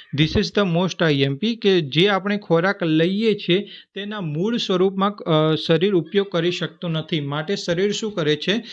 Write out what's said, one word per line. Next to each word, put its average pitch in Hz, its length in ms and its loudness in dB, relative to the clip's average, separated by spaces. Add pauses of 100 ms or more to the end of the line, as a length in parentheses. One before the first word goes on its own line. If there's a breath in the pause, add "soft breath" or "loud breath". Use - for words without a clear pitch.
(160 loud breath)
This 156 140 4
is 214 140 2
the 196 320 0
most 180 280 0
આઈ 147 160 4
એમ 139 160 2
પી, 220 200 -2
કે 190 240 2
જે 156 280 2
આપણે 202 300 0
ખોરાક 190 440 0
લઈએ 185 520 2
છીએ, 202 340 0 (260 loud breath)
તેના 208 260 -10
મૂળ 175 360 -2
સ્વરૂપમાં, 190 580 0
અ, 156 400 2
શરીર 165 400 2
ઉપયોગ 196 340 0
કરી 170 220 -2
શકતો 170 380 -6
નથી. 156 320 -2
માટે 151 360 -4
શરીર 190 360 0
શું 208 220 -6
કરે 151 220 0
છે? 202 360 -2